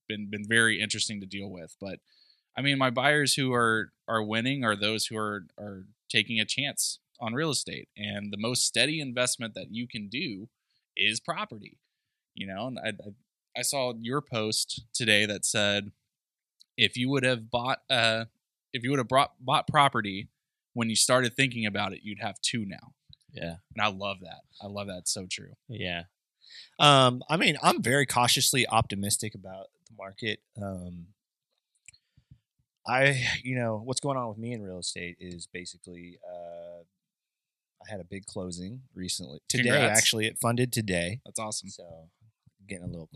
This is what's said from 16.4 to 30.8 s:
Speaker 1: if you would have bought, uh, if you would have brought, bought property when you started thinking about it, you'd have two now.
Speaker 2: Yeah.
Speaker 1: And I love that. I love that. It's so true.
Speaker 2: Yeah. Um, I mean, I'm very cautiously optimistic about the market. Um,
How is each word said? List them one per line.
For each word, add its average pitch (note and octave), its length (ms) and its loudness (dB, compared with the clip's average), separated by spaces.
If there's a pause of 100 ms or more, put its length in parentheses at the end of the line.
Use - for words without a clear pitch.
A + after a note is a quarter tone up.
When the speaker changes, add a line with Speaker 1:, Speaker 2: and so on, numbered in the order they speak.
Speaker 1:
if - 200 4
you B2 140 0
would C3+ 140 2
have A#2 260 0
bought, B2 300 -2 (100)
uh, A2+ 360 2 (460)
if A#2+ 120 -6
you C3 60 0
would C#3 100 2
have A#2 80 -4
brought, C3+ 320 4
bought C3 260 0
property A2 640 2 (460)
when A#2 140 0
you A2 60 0
started B2+ 400 4
thinking A#2+ 320 0
about G2+ 260 -2
it, - 120 -12
you'd G#2 160 -10
have G#2+ 200 -8
two A2+ 240 -2
now. - 280 -10 (400)
Speaker 2:
Yeah. E2+ 240 -8 (180)
Speaker 1:
And G#2 80 -2
I G#2+ 60 2
love G2 320 -6
that. E2 220 -16 (200)
I G#2 60 -12
love G2+ 180 -8
that. F#2 120 -10
It's - 140 -4
so F#2+ 160 -6
true. G2+ 260 -10 (140)
Speaker 2:
Yeah. F2+ 360 -6 (760)
Um, C3 500 8
I D#3 80 2
mean, E3+ 240 4
I'm G3 220 6
very C3+ 240 4
cautiously B2 640 4
optimistic G#2 640 0
about F#2+ 320 -14 (220)
the A2+ 100 -20
market. G2 400 -6 (240)
Um, F2+ 440 -10 (1800)